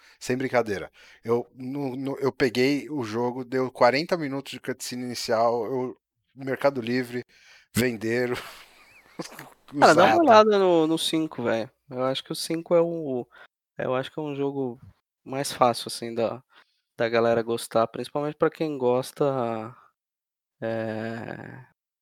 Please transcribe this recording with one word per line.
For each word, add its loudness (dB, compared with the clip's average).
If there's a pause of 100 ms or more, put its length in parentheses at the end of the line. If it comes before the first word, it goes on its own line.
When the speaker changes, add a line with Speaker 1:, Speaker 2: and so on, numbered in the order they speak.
(200)
Speaker 1:
sem -2
brincadeira, -2 (320)
eu, 0
no, -8
no, -6
eu 2
peguei 2
o -6
jogo, -4
deu -2
quarenta 4
minutos -8
de -14
cutscene -8
inicial, 0
eu, -4 (360)
Mercado 0
Livre, -4 (480)
venderam, 0 (840)
<laughs> -16 (240)
Speaker 2:
Cara, 10
dá 8
uma 6
Speaker 1:
usado. 4
Speaker 2:
olhada 8
no, 4
no 0
cinco, -4
velho. -2 (200)
Eu -6
acho -2
que -18
o -6
cinco -4
é 6
o, -4 (500)
eu -2
acho -4
que -10
é -6
um -6
jogo -4 (440)
mais -6
fácil, 2
assim, -10
da, -2 (560)
da 0
galera 2
gostar, 0
principalmente -6
pra 0
quem -4
gosta, -2 (880)
é, -8 (360)